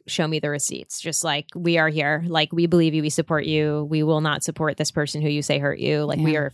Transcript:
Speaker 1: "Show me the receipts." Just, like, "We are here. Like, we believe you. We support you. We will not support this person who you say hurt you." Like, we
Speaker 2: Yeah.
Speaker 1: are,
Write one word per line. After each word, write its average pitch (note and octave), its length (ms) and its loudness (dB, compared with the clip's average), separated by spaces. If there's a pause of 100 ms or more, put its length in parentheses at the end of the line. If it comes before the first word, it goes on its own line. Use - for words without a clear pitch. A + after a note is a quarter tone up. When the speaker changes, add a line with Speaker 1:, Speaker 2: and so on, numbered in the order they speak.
Speaker 1:
"Show - 180 0
me D#3 140 0
the D3+ 100 -2
receipts." - 520 -6
Just, E3 240 -4
like, D3+ 280 -2
"We E3+ 240 2
are D#3+ 120 4
here. D3+ 360 0
Like, D#3+ 280 0
we E3+ 120 2
believe E3 280 4
you. D#3 80 0
We D3+ 80 0
support D3+ 340 0
you. D3+ 460 0
We D#3 140 2
will D3+ 180 2
not D3 200 0
support D#3 360 -2
this D#3 120 -2
person D3+ 320 -2
who D3+ 60 2
you D3 140 0
say C#3+ 180 0
hurt C#3+ 200 -2
you." D3 260 0
Like, C#3+ 140 -2
we D#3 120 4
Speaker 2:
Yeah. D3+ 80 2
Speaker 1:
are, C#3+ 140 -2